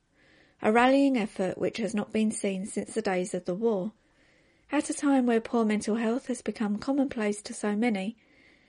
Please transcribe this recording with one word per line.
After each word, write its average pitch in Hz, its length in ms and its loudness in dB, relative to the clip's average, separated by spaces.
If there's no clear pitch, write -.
a 214 80 4
rallying 262 440 6
effort 202 440 -2
which 185 180 -2
has 214 160 -4
not 208 180 -2
been 220 200 2
seen 196 340 -4
since - 300 -6
the 220 80 -2
days 185 320 -2
of 180 100 -4
the 180 80 -2
war. 214 380 0
At 294 180 0
a 302 40 -2
time 269 340 2
where 226 120 4
poor 233 240 0
mental 214 340 0
health 233 300 0
has 247 140 -4
become 208 380 -2
commonplace 262 640 -2
to 233 100 -12
so 208 220 -2
many, 214 420 -2